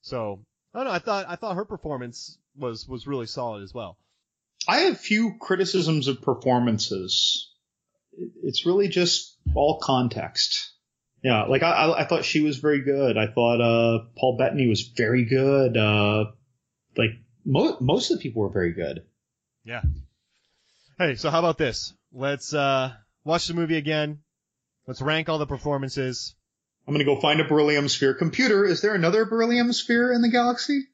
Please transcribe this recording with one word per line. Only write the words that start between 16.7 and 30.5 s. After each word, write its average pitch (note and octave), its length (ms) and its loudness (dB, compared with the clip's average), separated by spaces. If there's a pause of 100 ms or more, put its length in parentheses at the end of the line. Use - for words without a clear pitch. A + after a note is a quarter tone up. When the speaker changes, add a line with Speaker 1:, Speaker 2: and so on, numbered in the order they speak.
Speaker 2:
like, A2+ 160 0 (340)
mo-, E3 340 0
most E3 320 0
of E4+ 60 0
the - 40 -8
people A2+ 220 -4
were F#2 80 -4
very F2 220 -2
good. E2 300 -8 (600)
Speaker 1:
Yeah. A2+ 180 -10 (1160)
Hey, D#3+ 160 2
so D3 140 -4
how D#3+ 100 2
about E3+ 200 0
this? C3 340 -4 (180)
Let's, C#3 440 -6
uh, C3+ 360 0 (320)
watch E3 240 -2
the E3+ 60 -6
movie E3 240 0
again. D3+ 420 -4 (680)
Let's B2+ 140 -12
rank D#3 280 -2
all D#3 80 0
the D3 80 -2
performances. C3+ 880 -6 (540)
Speaker 2:
I'm C#3 60 -4
gonna D3 100 0
go C#3 160 2
find D#3 200 2
a D#3 80 2
beryllium D3 400 4
sphere. C3+ 280 2
Computer, G3+ 500 2
is F#3+ 160 2
there G#3 140 2
another F#3+ 300 2
beryllium A#3+ 480 2
sphere A#3+ 380 0
in A#3+ 120 2
the A#3+ 60 4
galaxy? B3 640 0